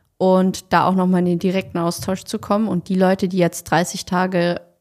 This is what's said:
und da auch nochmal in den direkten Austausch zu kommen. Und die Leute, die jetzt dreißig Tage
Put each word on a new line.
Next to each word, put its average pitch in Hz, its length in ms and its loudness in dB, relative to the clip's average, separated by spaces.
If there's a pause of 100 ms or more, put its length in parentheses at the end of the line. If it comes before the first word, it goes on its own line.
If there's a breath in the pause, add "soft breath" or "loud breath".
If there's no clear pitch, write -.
(180 soft breath)
und 185 540 2
da 170 120 4
auch 185 100 2
nochmal 185 260 2
in 180 60 0
den 175 120 0
direkten 185 400 -2
Austausch 175 460 -4
zu - 140 -8
kommen. 208 300 0
Und 180 200 -4
die 190 60 -2
Leute, 190 320 2
die 185 120 -2
jetzt 170 260 0
dreißig 175 400 -2
Tage 180 560 -2 (200)